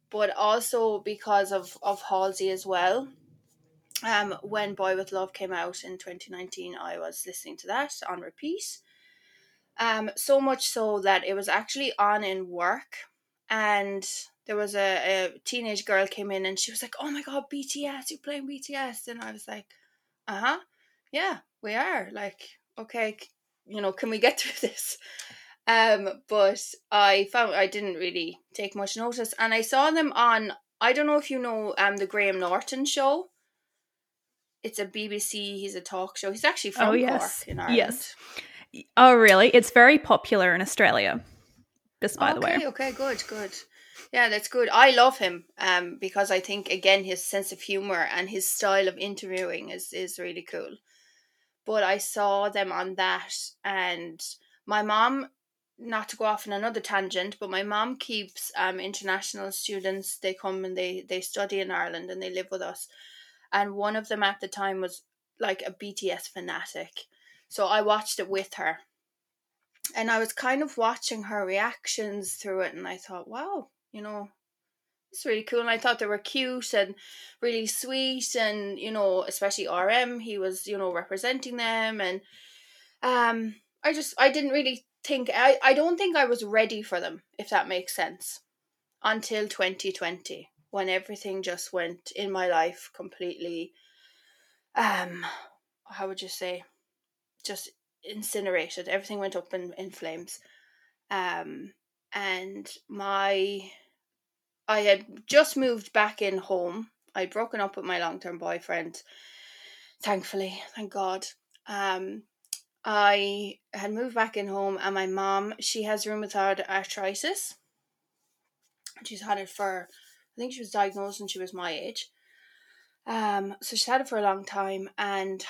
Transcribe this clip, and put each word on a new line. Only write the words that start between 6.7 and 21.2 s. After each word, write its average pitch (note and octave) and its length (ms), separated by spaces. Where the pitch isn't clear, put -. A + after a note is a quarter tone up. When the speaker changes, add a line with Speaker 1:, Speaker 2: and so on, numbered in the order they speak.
Speaker 1:
I F3 220
was E3 300
listening E3+ 300
to - 100
that B3+ 260
on F3+ 120
repeat. - 580
Um, A3 360
so C#4 260
much C4 260
so G#3+ 340
that F#3+ 240
it G3 100
was G3 120
actually A3 520
on G#3 240
in F#3+ 260
work, F3 480
and G3+ 540
there G#3+ 80
was G#3 180
a, F#3+ 640
a - 100
teenage A3+ 400
girl G3 220
came G3+ 240
in F#3+ 160
and F#3+ 100
she - 140
was A3+ 100
like, A#3+ 180
"Oh D4 120
my C#4+ 100
God, C#4 280
B C#4+ 140
T C#4+ 220
S, C4+ 240
you're D#4 100
playing C#4+ 280
B C#4 120
T C#4+ 140
S." C4 340
And A#3+ 140
I A3 100
was G#3+ 160
like, G#3 200
"Uh-huh, A3+ 320
yeah, E4+ 280